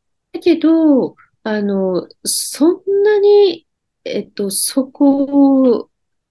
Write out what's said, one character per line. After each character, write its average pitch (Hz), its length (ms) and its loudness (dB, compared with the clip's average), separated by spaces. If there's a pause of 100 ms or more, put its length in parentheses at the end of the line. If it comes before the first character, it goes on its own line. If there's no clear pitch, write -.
(340)
だ 339 60 -12
け 339 180 0
ど、 302 580 0 (280)
あ 214 180 -4
の、 190 460 -4 (160)
そ - 480 -2
ん 392 320 -2
な 415 160 2
に、 403 480 2 (360)
え - 180 -6
っ - 100 -14
と、 202 180 -8
そ - 360 -4
こ 277 380 0 (480)
を - 180 -4 (400)